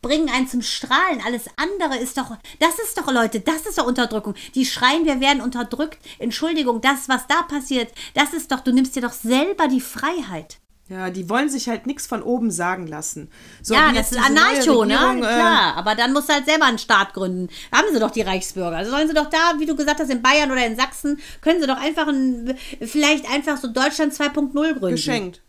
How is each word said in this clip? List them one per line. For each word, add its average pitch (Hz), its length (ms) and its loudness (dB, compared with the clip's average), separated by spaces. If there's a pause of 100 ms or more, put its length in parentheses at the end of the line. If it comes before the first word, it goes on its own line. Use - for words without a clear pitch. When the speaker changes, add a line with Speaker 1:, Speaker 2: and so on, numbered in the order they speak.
Speaker 1:
bringen 302 280 0
einen 254 200 0
zum 247 140 -4
Strahlen. 285 640 0
Alles 233 200 -4 (100)
andere 339 440 -2
ist 165 180 -6
doch, 262 120 -6 (300)
das 330 180 2
ist 440 200 -6
doch, 285 140 -4
Leute, 226 280 2
das 311 260 -2
ist 415 120 -4
doch 262 80 2
Unterdrückung. 233 480 -2 (200)
Die 262 100 2
schreien, 285 400 2
wir 277 160 2
werden 277 220 2
unterdrückt. 247 560 -4 (200)
Entschuldigung, 254 640 -2
das, 262 280 2
was 254 180 0
da 320 160 2
passiert, 269 460 -2 (260)
das 285 180 2
ist 330 200 -4
doch, 254 80 -2
du 262 120 0
nimmst 262 240 2
dir 254 60 -2
doch 240 100 -4
selber 294 560 0
die 254 120 2
Freiheit. 254 800 -6 (320)
Speaker 2:
Ja, 185 200 -6
die 180 180 -8
wollen 269 220 0
sich 269 180 -4
halt 220 180 -4
nix 285 200 -6
von 220 160 -6
oben 233 280 0
sagen 175 360 -4
lassen. 156 440 -10 (300)
So, 214 140 -2
Speaker 1:
Ja, 302 160 8
Speaker 2:
wie 254 60 4
Speaker 1:
das 214 140 0
Speaker 2:
jetzt - 20 -2
Speaker 1:
ist 240 80 -2
Speaker 2:
diese 269 120 4
neue 311 140 6
Speaker 1:
Anarcho, 262 400 4
ne? 208 120 2
Speaker 2:
Regierung, 254 200 4
äh, - 20 -2 (140)
Speaker 1:
Klar, 226 420 4
aber 202 180 0
dann 240 200 2
musst 285 160 0
du - 20 4
halt 277 140 0
selber 311 180 4
einen 240 140 4
Staat 196 340 2
gründen. 185 360 -4 (220)
Haben 311 220 4
sie 254 80 2
doch 220 100 0
die 220 120 -2
Reichsbürger. 185 560 -4
Also 202 140 -4
sollen 294 140 2
sie 311 60 0
doch 302 160 2
da, 330 300 2
wie 302 80 -2
du 311 100 -2
gesagt 302 240 0
hast, 302 100 -2
in 247 120 -2
Bayern 277 280 4
oder 254 140 0
in 226 120 -2
Sachsen, 285 440 -2 (220)
können 330 180 4
sie 302 60 0
doch 262 100 2
einfach 302 320 -2
ein, 262 480 -2 (240)
vielleicht 294 500 2
einfach 285 280 -2
so 262 100 -6
Deutschland 285 460 0
zwei 285 160 -2
Punkt 294 240 -2
null 311 180 0
gründen. 196 240 -2
Speaker 2:
Geschenkt. 196 520 -4